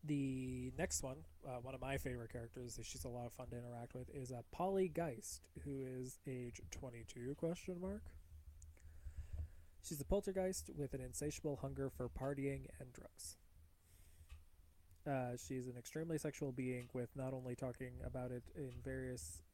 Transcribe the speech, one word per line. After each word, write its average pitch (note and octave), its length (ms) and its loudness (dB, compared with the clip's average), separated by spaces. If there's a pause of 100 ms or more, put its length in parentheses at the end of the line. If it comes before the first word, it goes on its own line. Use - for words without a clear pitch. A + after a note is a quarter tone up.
The C3 720 4
next F3+ 240 2
one, C3+ 160 -2 (300)
uh, B2+ 140 0
one C3 120 -4
of C3 80 -4
my C3+ 160 2
favorite B2 340 0
characters, A#2 520 -4
she's - 220 -4
a B2+ 40 0
lot A#2+ 160 -2
of A#2 80 -6
fun B2 140 -8
to A#2+ 100 -4
interact A#2+ 380 -6
with, B2+ 180 -4
is, C3 180 -2
uh, A#2+ 200 -2
Polly F#3+ 360 6
Geist, D#3 540 0 (220)
who C3+ 180 0
is B2+ 460 -2
age B2 420 -2
twenty-two, A#2+ 720 -4
question F3 420 2
mark. G3 220 0 (1800)
She's D#3 180 -2
a C#3+ 60 0
poltergeist F#3+ 720 6
with C#3+ 180 2
an C3+ 80 0
insatiable C#3+ 540 2
hunger C#3 340 2
for B2 180 0
partying C3+ 600 2 (120)
and B2+ 140 -8
drugs. - 440 -8 (1700)
Uh, B2+ 300 4
she's B2+ 300 0
an B2 80 -4
extremely D#3 440 2
sexual C#3+ 320 2
being B2 420 2
with B2 220 0
not C3 180 2
only B2+ 220 0
talking B2+ 380 0 (100)
about B2 280 2
it B2 120 0 (120)
in C3+ 180 0 (100)
various C3 580 0 (120)